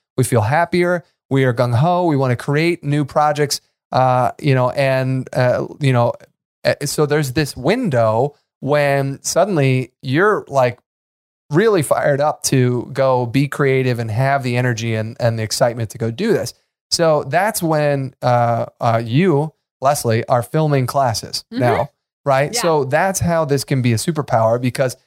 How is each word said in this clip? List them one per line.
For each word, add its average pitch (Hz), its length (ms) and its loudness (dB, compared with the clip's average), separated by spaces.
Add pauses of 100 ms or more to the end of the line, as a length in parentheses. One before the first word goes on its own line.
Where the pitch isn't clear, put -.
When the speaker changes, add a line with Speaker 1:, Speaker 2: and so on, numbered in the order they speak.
(160)
Speaker 1:
We 127 80 2
feel 117 160 2
happier. 170 640 0 (260)
We 135 140 2
are 123 100 2
gung-ho. 131 520 2
We 151 100 2
wanna 131 180 0
create 156 480 -2
new 147 220 -2
projects, 147 560 0 (320)
uh, 127 480 2
you 135 160 2
know, 127 140 2
and, 131 640 -2
uh, 123 360 0 (100)
you 139 140 2
know, 120 220 2 (500)
uh, 123 100 2 (100)
so 147 220 0
there's 143 280 0
this 151 220 -2
window 131 760 0 (260)
when 139 640 0
suddenly 143 800 0
you're, 165 480 0
like, 127 320 0 (720)
really 190 320 4
fired 139 400 0
up 147 200 -2
to 123 520 0
go 127 320 0
be 135 200 0
creative 131 520 0
and 113 120 -6
have 135 320 0
the 120 140 -4
energy 117 380 -2
and, 110 260 -6
and 117 180 0
the 110 40 -4
excitement 117 480 -2
to - 80 -16
go 113 120 -4
do 185 220 -2
this. 117 220 -2 (360)
So 160 340 2
that's 180 380 -2
when, 147 600 0
uh, 120 440 0 (140)
uh, 117 240 0
you, 151 480 0 (300)
Leslie, 120 440 0
are 123 160 0
filming 147 440 0
classes - 680 -4
Speaker 2:
Mm-hmm. 240 80 -6
Speaker 1:
now, 123 300 0 (340)
right? 139 300 0
Speaker 2:
Yeah. 240 80 -4
Speaker 1:
So 156 220 2
that's 170 360 0
how 170 240 0
this 143 180 0
can 131 200 -2
be 120 100 2
a 113 40 2
superpower, 120 640 0
because 127 360 -2 (100)